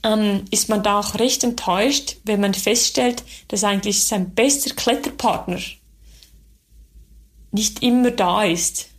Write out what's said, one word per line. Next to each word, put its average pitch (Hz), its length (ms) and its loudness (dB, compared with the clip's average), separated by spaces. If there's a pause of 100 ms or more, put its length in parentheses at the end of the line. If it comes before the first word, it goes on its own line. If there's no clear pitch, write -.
ähm, 208 480 2
ist - 180 -2
man 208 140 0
da 208 160 2
auch 202 160 -6
recht 240 280 0
enttäuscht, 240 800 0
wenn 208 160 0
man 196 120 2
feststellt, 240 720 0 (240)
dass 202 160 -2
eigentlich 202 400 0
sein 185 320 -2
bester 277 400 2
Kletterpartner - 840 -2 (1900)
nicht 214 300 -2
immer 247 300 4
da 196 320 2
ist. - 560 -2